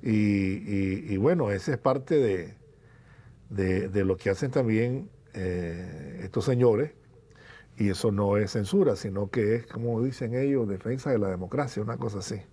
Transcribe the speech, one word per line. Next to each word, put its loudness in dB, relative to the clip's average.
Y, 0
y, 0
y -2
bueno, 2
esa -2
es -2
parte 0
de, 2
de, 0
de 0
lo 2
que 0
hacen -2
también, 2
eh, -6
estos -2
señores, 4
y 2
eso 2
no 2
es 0
censura, 2
sino -6
que 2
es, -4
como -2
dicen -4
ellos, 0
defensa -4
de 4
la 0
democracia, -4
una -4
cosa -6
así. -8